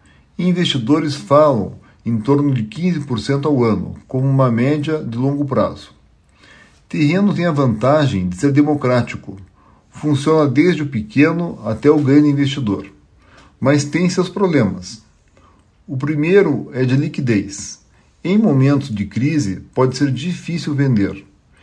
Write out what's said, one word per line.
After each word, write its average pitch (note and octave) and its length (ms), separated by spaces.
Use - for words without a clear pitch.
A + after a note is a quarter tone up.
Investidores D#3 760
falam C#3 600
em A#2 140
torno C#3+ 340
de A2 120
quinze D#3 380
por A#2+ 180
cento C#3 280
ao C3+ 160
ano, F2+ 320
como C3 200
uma C3+ 220
média C#3+ 480
de B2 180
longo C#3 300
prazo. G#2 460
Terreno E3+ 460
tem E3+ 100
a E3+ 60
vantagem B2+ 760
de F2+ 80
ser C#3+ 160
democrático. C#3+ 880
Funciona D3+ 580
desde D3+ 320
o C#3 60
pequeno D3+ 760
até A2+ 280
o D#3 80
grande D3 300
investidor. C3 580
Mas C3+ 260
tem F3+ 240
seus F3+ 180
problemas. C3+ 720
O - 80
primeiro D3+ 800
é B2+ 100
de C3 140
liquidez. C3 840
Em F#3+ 160
momentos C#3 560
de G2 120
crise, A#2 560
pode B2+ 220
ser C#3 160
difícil D#3+ 640
vender A2 500